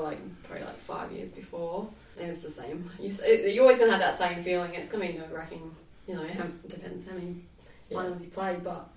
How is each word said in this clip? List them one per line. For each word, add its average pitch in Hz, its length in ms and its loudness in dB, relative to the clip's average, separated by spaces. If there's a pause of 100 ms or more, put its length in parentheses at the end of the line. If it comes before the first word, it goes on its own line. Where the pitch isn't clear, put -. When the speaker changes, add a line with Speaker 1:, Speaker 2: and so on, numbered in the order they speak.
Speaker 1:
like, 151 160 -4 (260)
probably, - 220 -10
like, - 100 -12
five - 340 -10
years - 220 -10
before, 180 560 -6 (280)
and 170 100 -8
it - 20 -6
was 170 160 -2
the - 60 -6
same. 175 380 -6 (120)
You 202 80 -4
s-, 202 160 -4
it, 208 300 8
you're 254 100 8
always 247 160 12
gonna 226 100 8
have 190 100 6
that 180 140 4
same 175 300 0
feeling. 175 300 0
It's - 180 -6
gonna 202 140 -2
be 170 80 -4
nerve-wracking. 160 600 -10 (320)
You 185 100 -8
know, 165 120 -6
how, 175 160 -6
it - 240 -10
depends 180 400 -12
how 185 60 -10
many 175 220 -8 (520)
Speaker 2:
Yeah. - 80 -6
Speaker 1:
finals 180 260 -4
you 170 60 -14
played, 185 340 -2
but 175 240 -6 (100)